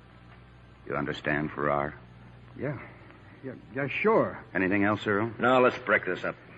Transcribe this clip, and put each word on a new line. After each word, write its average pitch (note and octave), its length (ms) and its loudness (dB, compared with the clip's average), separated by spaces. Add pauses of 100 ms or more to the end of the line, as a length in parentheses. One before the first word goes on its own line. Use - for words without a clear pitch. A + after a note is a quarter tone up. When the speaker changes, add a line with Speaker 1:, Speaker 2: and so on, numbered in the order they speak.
(880)
Speaker 1:
You C#2 80 -4
understand, D2 560 -2
Farrar? C#2+ 420 0 (680)
Speaker 2:
Yeah. C3+ 180 -6 (640)
Yeah, B2+ 100 -10 (220)
yeah, C#3 120 -2
sure. D3+ 520 2 (160)
Speaker 1:
Anything F#2+ 280 2
else, G#2 220 2
Earl? G#2+ 320 2
Speaker 3:
No, B2+ 240 4
let's A#2+ 180 4
break G2+ 260 2
this F2+ 180 -4
up. F2 120 -4 (220)